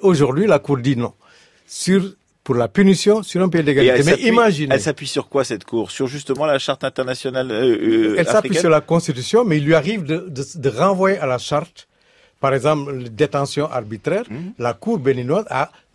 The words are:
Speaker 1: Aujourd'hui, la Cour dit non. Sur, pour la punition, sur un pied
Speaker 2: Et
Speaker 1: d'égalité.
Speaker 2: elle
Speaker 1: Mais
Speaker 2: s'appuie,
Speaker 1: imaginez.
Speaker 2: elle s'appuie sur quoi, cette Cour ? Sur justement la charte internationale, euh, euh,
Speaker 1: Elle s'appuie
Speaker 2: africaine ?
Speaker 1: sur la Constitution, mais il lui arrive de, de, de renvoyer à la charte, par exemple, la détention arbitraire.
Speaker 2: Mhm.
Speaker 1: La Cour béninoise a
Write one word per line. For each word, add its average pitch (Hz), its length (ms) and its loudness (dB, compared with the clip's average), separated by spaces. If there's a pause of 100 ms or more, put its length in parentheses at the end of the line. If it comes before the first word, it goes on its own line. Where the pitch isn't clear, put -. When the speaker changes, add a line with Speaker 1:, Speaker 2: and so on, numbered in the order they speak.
Speaker 1:
Aujourd'hui, 151 420 4
la 165 140 4
Cour 143 180 -2
dit 127 180 0
non. 117 180 -4 (520)
Sur, 190 480 -2 (300)
pour 135 100 -4
la 117 140 2
punition, 202 560 4
sur - 180 -4
un 185 80 2
pied 165 120 2
Speaker 2:
Et - 20 -4
Speaker 1:
d'égalité. 135 320 4
Speaker 2:
elle 131 100 4
Speaker 1:
Mais 165 60 4
Speaker 2:
s'appuie, 240 160 2
Speaker 1:
imaginez. 202 480 2
Speaker 2:
elle 135 60 0
s'appuie 147 260 -6
sur - 220 -4
quoi, 139 140 0
cette 110 220 -6
Cour ? 110 240 -4
Sur - 160 -4
justement 139 400 -4
la 147 140 0
charte 135 240 -4
internationale, 131 680 -4
euh, 117 240 2
euh, 110 440 2
Speaker 1:
Elle 170 60 0
s'appuie - 120 2
Speaker 2:
africaine ? 175 240 0
Speaker 1:
sur 175 80 2
la 151 120 4
Constitution, 165 640 0
mais 160 120 2
il 147 80 -2
lui 156 80 4
arrive 170 300 0
de, 160 260 -6
de, 139 140 -8 (120)
de 139 140 -2
renvoyer 185 480 2
à 156 80 -6
la 127 140 -2
charte, - 480 -6 (520)
par 135 140 0
exemple, 143 400 0
la 123 160 -10
détention 143 560 -2
arbitraire. 127 640 -6
Speaker 2:
Mhm. 175 300 -12
Speaker 1:
La 120 140 -2
Cour 220 260 -4
béninoise 131 500 -2
a 139 220 -4 (240)